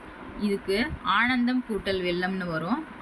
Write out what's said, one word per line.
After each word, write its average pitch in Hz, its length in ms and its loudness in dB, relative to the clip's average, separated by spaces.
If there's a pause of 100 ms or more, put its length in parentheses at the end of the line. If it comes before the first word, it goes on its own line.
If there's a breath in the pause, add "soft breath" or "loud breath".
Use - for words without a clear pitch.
(400)
இதுக்கு 202 500 0 (120)
ஆனந்தம் 240 680 4
கூட்டல் 190 320 0
வெள்ளம்னு 180 460 0
வரும். 175 380 -2 (180)